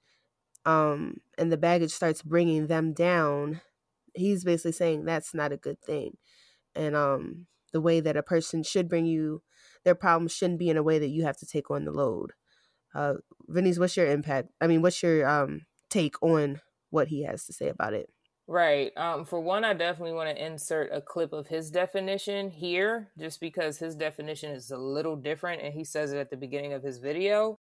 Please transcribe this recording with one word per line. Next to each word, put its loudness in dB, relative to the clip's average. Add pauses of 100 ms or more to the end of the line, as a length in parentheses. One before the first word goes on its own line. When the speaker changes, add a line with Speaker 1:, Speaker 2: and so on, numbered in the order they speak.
(640)
Speaker 1:
um, 2 (200)
and 0
the 2
baggage 2
starts 0
bringing 2
them 2
down, 2 (540)
he's 0
basically 2
saying 0
that's -4
not -2
a -4
good -8
thing. -6 (600)
And, 0
um, 0 (260)
the 2
way 4
that 2
a 0
person 0
should 0
bring 2
you, 0 (400)
their 8
problems 2
shouldn't 0
be 2
in 4
a 4
way 4
that 0
you 0
have -2
to -18
take -4
on -2
the -6
load. -2 (640)
Uh, -2 (340)
Vinny's, 2
what's 2
your 6
impact? 0 (140)
I 6
mean, 6
what's 2
your, 4
um, 0 (240)
take 0
on 2 (300)
what 2
he -2
has -8
to -16
say -4
about -2
it? -6 (380)
Speaker 2:
Right. 2
Um, -4
for -4
one, 0
I 2
definitely -2
wanna -4
insert -4
a -4
clip -4
of -8
his -6
definition -2
here, -2
just -12
because -4
his -8
definition -8
is -12
a -6
little -4
different, -6
and -8
he -8
says -4
it -4
at -6
the -8
beginning -6
of -6
his -8
video. 0